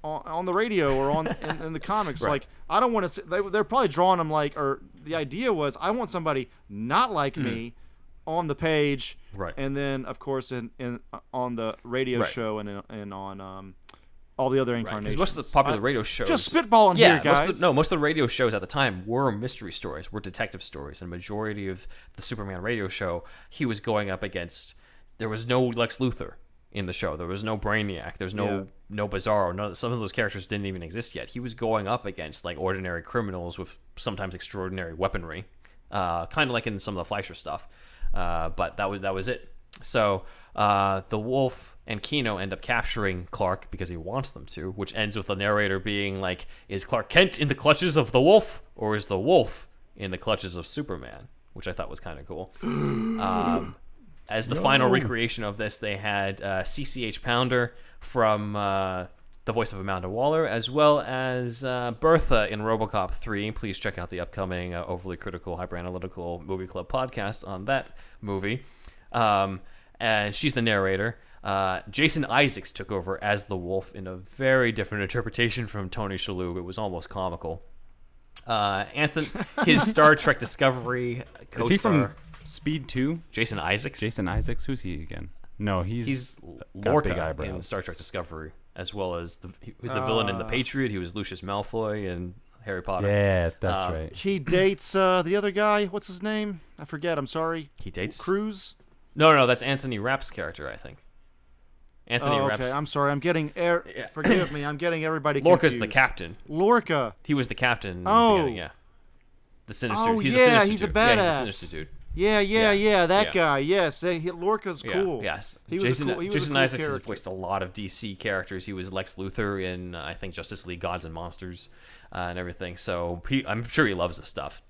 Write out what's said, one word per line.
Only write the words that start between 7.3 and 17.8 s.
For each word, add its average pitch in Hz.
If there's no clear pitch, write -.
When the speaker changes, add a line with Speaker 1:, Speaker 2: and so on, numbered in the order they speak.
Speaker 2:
Mm-hmm. 147
Speaker 1:
me 117
on 160
the 143
page." 147
Speaker 2:
Right. 90
Speaker 1:
And 139
then, 139
of -
course, 135
in, 120
in, 123
uh, 117
on 123
the 113
radio 123
Speaker 2:
Right. 101
Speaker 1:
show 110
and, 101
and 104
on, 98
um, 95
all 131
the 135
other 123
Speaker 2:
Right, 117
'cause -
Speaker 1:
incarnations. 107
Speaker 2:
most 185
of 135
the -
popular 139
Speaker 1:
I, -
Speaker 2:
radio 120
shows -
Speaker 1:
just -
spitballing 214
Speaker 2:
Yeah, 214
Speaker 1:
here, 147
Speaker 2:
most 143
of 170
Speaker 1:
guys. -
Speaker 2:
the, 180
no, 156
most 151